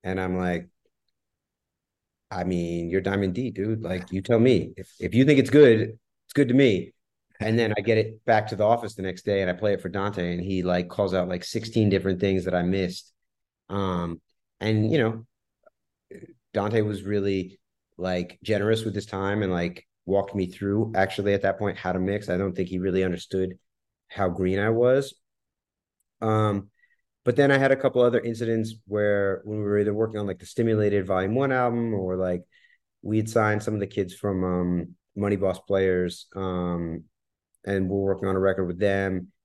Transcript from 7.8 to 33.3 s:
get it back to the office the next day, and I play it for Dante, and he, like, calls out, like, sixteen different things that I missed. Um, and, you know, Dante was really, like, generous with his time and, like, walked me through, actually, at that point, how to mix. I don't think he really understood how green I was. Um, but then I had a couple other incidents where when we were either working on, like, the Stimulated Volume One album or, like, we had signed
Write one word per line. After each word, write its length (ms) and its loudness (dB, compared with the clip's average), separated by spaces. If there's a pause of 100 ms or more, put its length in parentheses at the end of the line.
get 160 2
it 260 -4
back 240 2
to 80 -6
the 80 0
office 300 0
the 80 -10
next 240 -8
day, 160 0
and 80 0
I 20 -2
play 220 0
it 80 -6
for 60 -8
Dante, 440 -4
and 100 -4
he, 200 -2
like, 260 0
calls 240 -2
out, 160 0
like, 160 -6
sixteen 460 0
different 300 0
things 260 0
that 80 -2
I 80 0
missed. 500 -4 (560)
Um, 520 -4 (400)
and, 300 0
you 80 2
know, 280 0 (1300)
Dante 260 0
was 220 -2
really, 580 -2 (360)
like, 460 -4
generous 420 0
with 100 -4
his 120 -6
time 360 -4
and, 100 0
like, 340 -4 (200)
walked 280 -2
me 120 -2
through, 480 -2
actually, 400 0
at 80 0
that 160 0
point, 180 -4
how 160 -6
to 60 -2
mix. 300 -4
I 80 -2
don't 180 -2
think 140 -4
he 100 -6
really 260 0
understood 540 -4 (500)
how 200 -2
green 300 0
I 120 0
was. 440 2 (1040)
Um, 480 0 (560)
but 120 2
then 140 6
I 80 6
had 140 4
a 40 4
couple 260 2
other 180 4
incidents 540 -4 (120)
where 580 0
when 140 -6
we 60 -4
were 140 2
either 160 2
working 260 -2
on, 60 -4
like, 120 -6
the 80 -18
Stimulated 600 2
Volume 280 0
One 180 2
album 420 0
or, 220 -2
like, 260 -2 (600)
we 140 -2
had 120 0
signed 340 2